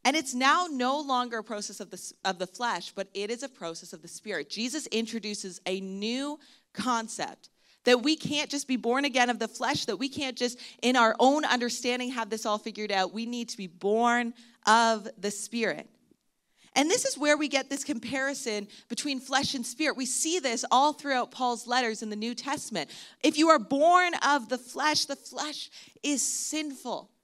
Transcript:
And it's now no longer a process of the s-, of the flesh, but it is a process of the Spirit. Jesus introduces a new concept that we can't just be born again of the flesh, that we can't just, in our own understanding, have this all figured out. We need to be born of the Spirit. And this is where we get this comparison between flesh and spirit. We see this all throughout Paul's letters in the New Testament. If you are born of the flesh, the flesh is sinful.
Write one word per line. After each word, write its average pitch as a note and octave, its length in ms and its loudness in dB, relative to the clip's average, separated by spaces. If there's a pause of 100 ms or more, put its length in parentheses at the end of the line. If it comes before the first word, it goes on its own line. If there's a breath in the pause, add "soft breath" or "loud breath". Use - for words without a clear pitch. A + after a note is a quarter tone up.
And C#4 100 4
it's C4+ 180 -2
now D4 320 4
no C4+ 340 0
longer B3 380 -2
a G#3+ 40 -8
process G#3 380 -8
of F#3+ 80 -12
the F#3 80 -14
s-, - 160 -14 (140)
of F#3 120 0
the F3+ 80 -2
flesh, G#3+ 480 -4
but F#3+ 200 -6
it G#3 160 -6
is A#3+ 120 -6
a C4+ 60 -10
process E3+ 460 -12
of E3 80 -18
the E3+ 60 -18
Spirit. F3+ 420 -8
Jesus B3 380 -4
introduces G#3+ 760 -6
a F#3+ 160 -2
new A#3 580 -6 (360 soft breath)
concept A3+ 720 -4 (360 soft breath)
that B3 180 6
we D4+ 120 2
can't D4 360 -4
just C#4+ 180 -4
be C4 80 0
born B3 300 0
again B3 240 2
of B3 80 -2
the A3+ 100 -2
flesh, C4 380 -2
that G#3 100 -4
we C4 140 -4
can't C4+ 260 -6
just, B3 220 -2 (240 loud breath)
in B3 120 4
our A3+ 240 6
own C#4+ 280 6
understanding, B3 640 0
have A#3 180 -4
this A3 160 -6
all G#3+ 140 0
figured G#3 340 -6
out. F#3+ 220 0
We A3+ 100 -4
need A#3+ 240 -6
to - 80 -10
be F#3+ 100 -8
born A#3 680 2 (320 loud breath)
of A3 500 6
the G3+ 140 -4
Spirit. G3+ 580 -4 (840 soft breath)
And D4+ 160 4
this B4 160 2
is C5 100 -2
where D4 220 4
we D4 100 0
get C4 220 0
this C#4 140 -4
comparison A#3+ 840 -4 (200 loud breath)
between C4 320 -4
flesh C#4 340 0
and A#3+ 100 -4
spirit. D4 320 -2
We B3+ 100 -4
see D#4+ 320 0
this A#3+ 320 -2
all C#4 220 6
throughout C4 380 -2
Paul's A#3+ 360 -4
letters A#3 360 0
in A3 80 -6
the G#3 60 -6
New A3+ 180 -4
Testament. A#3 560 -6 (320 loud breath)
If D4 160 4
you D#4+ 100 6
are D#4 120 8
born E4+ 560 6
of C#4 320 2
the B3 100 -4
flesh, D4 460 0
the C#4 120 -6
flesh - 540 -10 (320 loud breath)
is C#4+ 180 0
sinful. C4+ 920 -4 (140)